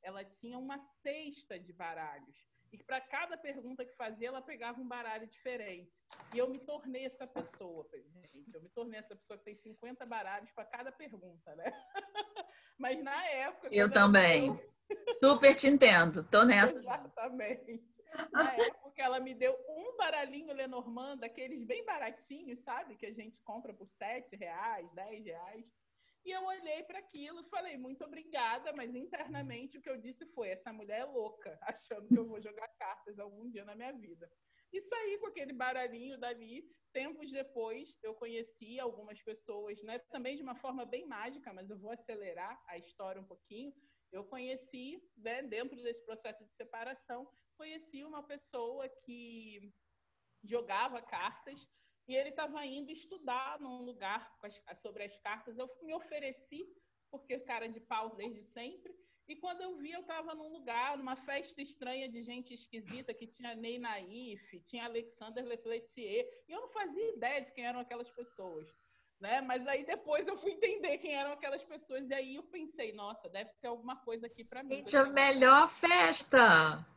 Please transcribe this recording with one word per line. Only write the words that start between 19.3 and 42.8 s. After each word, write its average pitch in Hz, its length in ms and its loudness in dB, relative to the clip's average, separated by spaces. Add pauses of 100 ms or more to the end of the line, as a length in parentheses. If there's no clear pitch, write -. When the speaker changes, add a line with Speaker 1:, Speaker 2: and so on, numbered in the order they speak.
Speaker 1:
deu 254 240 2 (120)
um 440 280 -8
baralhinho 302 560 -2
Lenormand, 262 640 -8
daqueles 247 460 -10
bem 339 220 -4
baratinhos, 277 760 -8
sabe? 247 340 -8
Que 226 100 -14
a 208 80 -10
gente 226 280 -16
compra 226 320 -12
por 202 140 -20
sete 226 480 -10
reais, 185 580 -6
dez 214 320 -12
reais. 185 400 -14 (580)
E 370 80 -10
eu 370 140 -4
olhei 349 380 -6
pra 349 160 -12
aquilo 320 420 -14
e 330 80 -20
falei, 349 280 -6
"Muito 262 280 -12
obrigada", 294 680 -4
mas 247 200 -10
internamente 277 840 -10
o 269 40 -20
que - 80 -14
eu 262 80 -6
disse 240 300 -16
foi, 226 220 -8
"Essa 190 220 -8
mulher 214 300 -8
é 262 40 -6
louca, 214 560 -8
<laughs> - 140 -8
achando 208 320 -12
que 240 100 6
eu 226 100 -2
vou 220 120 -12
jogar 208 280 -14 (100)
cartas 202 400 -12
algum 208 320 -14
dia 202 160 -14
na 202 100 -18
minha 240 180 -12
vida." 170 380 -20 (400)
E 392 100 -8
saí 427 360 -6
com 427 100 -8
aquele 285 240 -10
baralhinho 254 680 -6
dali. 240 440 -12 (300)
Tempos 285 380 -8
depois, 262 720 -8
eu 220 100 -8
conheci 233 640 -12
algumas 214 420 -10
pessoas, 208 600 -12
né? 220 160 -10 (140)
Também 262 240 -8
de 294 80 -12
uma 254 120 -10
forma 254 300 -10
bem 254 220 -10
mágica, 247 460 -12
mas 185 160 -16
eu 208 80 -12
vou 208 140 -12
acelerar 208 760 -10
a 175 100 -14
história 190 440 -12